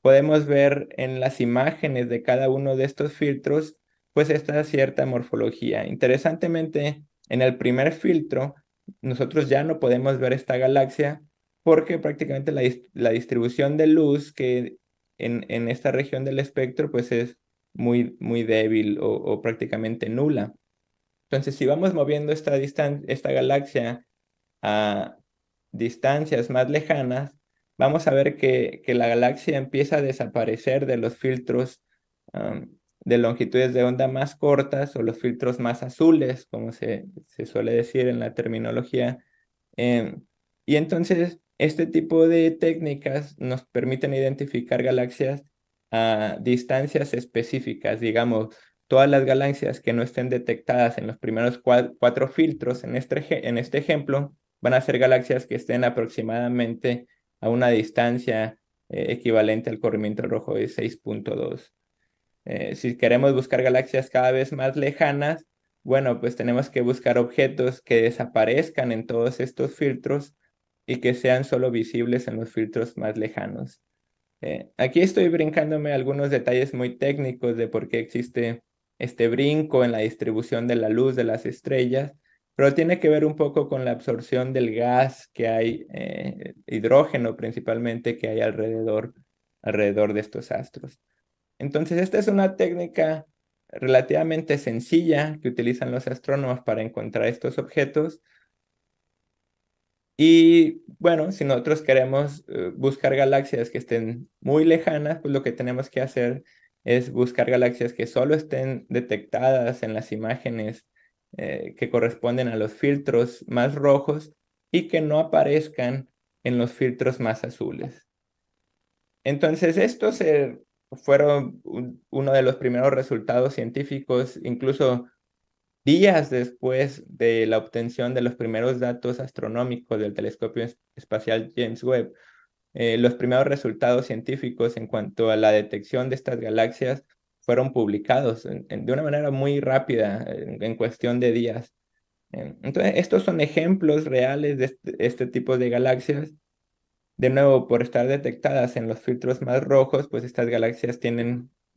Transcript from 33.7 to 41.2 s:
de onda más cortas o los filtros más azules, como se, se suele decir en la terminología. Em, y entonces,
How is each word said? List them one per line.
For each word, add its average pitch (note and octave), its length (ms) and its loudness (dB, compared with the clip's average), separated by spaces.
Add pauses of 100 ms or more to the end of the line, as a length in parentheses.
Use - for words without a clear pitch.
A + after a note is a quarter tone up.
de B2+ 80 2
onda B2+ 240 0
más C3+ 300 -4
cortas C#3 580 0
o B2 80 -4
los A2+ 160 -2
filtros B2 400 -4
más A#2+ 240 -4
azules, C3 640 2
como A2+ 240 -10
se, A2+ 360 -8 (200)
se - 180 -14
suele A2+ 280 -2
decir B2 340 0
en A#2+ 140 -2
la A#2 140 -8
terminología. A#2+ 840 -4 (580)
Em, A#2+ 460 -2 (420)
y D3 120 2
entonces, E3+ 640 -2 (200)